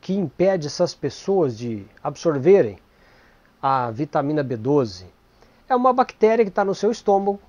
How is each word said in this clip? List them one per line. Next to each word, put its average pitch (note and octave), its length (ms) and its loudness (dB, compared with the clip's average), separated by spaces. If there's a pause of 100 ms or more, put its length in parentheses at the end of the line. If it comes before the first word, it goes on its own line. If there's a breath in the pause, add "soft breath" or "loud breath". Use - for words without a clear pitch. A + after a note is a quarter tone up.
que - 120 -8
impede F#3 540 -2
essas D#3+ 260 -2
pessoas D3 640 -2
de A2 300 -8 (160)
absorverem D3 760 2 (840 soft breath)
a C3+ 280 0
vitamina D3 520 -2
B B2+ 140 -6
doze? A2 500 -2 (640 soft breath)
É C4 80 2
uma B3+ 160 4
bactéria A#3 520 2
que G3 60 -2
tá G3+ 140 -2
no G3 100 -2
seu G#3 160 0
estômago G3 580 0